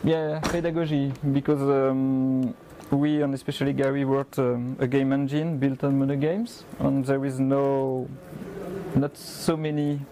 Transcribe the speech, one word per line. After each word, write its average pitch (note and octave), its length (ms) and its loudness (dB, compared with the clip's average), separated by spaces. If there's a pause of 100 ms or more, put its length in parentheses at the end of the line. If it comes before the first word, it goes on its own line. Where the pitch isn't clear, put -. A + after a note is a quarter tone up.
yeah, D#3 360 0
pedagogy, D#3+ 720 0 (200)
because, C#3 300 2
um, C3 920 2 (380)
we, D3 300 2
and C#3 120 0
especially C#3 400 -2
Gary, C3+ 320 2
wrote, C3+ 340 0
um, B2 400 0
a C3 80 2
game C3+ 260 2
engine C#3+ 440 0
built C3+ 260 0
on C#3 160 2
Monogames, D3+ 640 -2 (160)
and C#3 260 0
there C#3 200 0
is C3 140 -2
no, C3+ 680 0 (880)
not C#3+ 220 0
so - 380 -4
many D3 440 0 (120)